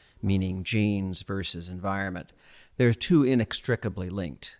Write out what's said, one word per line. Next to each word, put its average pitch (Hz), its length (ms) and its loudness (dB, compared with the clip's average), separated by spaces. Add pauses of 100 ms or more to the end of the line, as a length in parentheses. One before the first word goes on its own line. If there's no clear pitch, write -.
(220)
meaning 92 440 0
genes 101 560 0
versus 90 480 -8
environment. 95 640 -6 (420)
They're 120 180 6
two 151 300 4
inextricably 113 840 0
linked. 90 500 -8